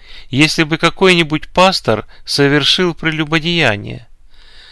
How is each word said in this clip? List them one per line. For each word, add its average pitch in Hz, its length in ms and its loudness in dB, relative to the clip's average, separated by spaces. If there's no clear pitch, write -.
если 151 340 0
бы 151 140 -2
какой-нибудь 170 680 2
пастор - 580 2
совершил 143 680 0
прелюбодеяние? 151 1120 -2